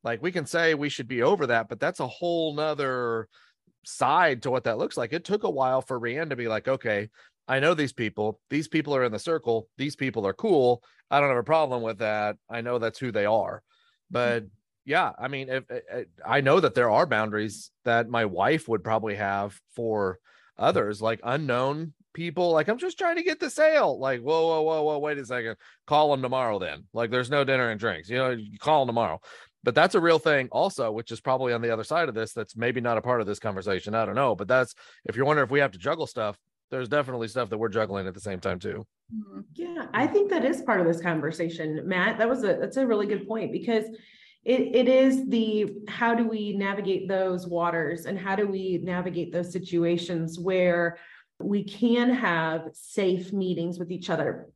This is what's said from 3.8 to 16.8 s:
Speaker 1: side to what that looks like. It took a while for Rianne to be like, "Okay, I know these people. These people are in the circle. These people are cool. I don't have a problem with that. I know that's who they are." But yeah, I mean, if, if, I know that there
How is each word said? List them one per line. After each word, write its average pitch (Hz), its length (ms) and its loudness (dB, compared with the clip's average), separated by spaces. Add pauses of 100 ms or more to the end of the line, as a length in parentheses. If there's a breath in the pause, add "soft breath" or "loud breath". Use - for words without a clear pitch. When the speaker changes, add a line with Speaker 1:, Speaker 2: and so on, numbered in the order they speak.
Speaker 1:
side 139 580 2
to 131 80 -2
what 127 140 0
that 113 120 0
looks 170 200 -4
like. 120 160 -4
It 175 100 -4
took 208 200 -2
a 214 60 0
while 131 320 2
for 127 180 -6
Rianne 127 300 -4
to 135 60 -4
be 120 120 -4
like, 110 200 -2
"Okay, 110 420 0 (380 soft breath)
I 135 140 2
know 165 120 4
these 151 200 0
people. 107 560 -4
These 151 180 -2
people 147 280 -2
are 127 100 2
in 117 80 0
the 104 60 -6
circle. 120 580 -2
These 139 180 -6
people 113 320 -2
are 95 60 0
cool. 131 500 4 (260 soft breath)
I 143 120 4
don't 143 80 2
have 127 80 2
a 117 60 -2
problem 143 380 2
with 110 180 -4
that. 107 360 0 (140)
I 117 120 -6
know 123 180 -2
that's 110 200 -2
who 123 120 -4
they 104 140 2
are." 104 380 0 (480)
But 120 340 0 (400)
yeah, 151 320 0
I 127 120 -8
mean, 135 200 -8
if, 131 200 -4
if, 117 380 -10 (180)
I 127 160 2
know 139 180 6
that 156 160 4
there 123 140 4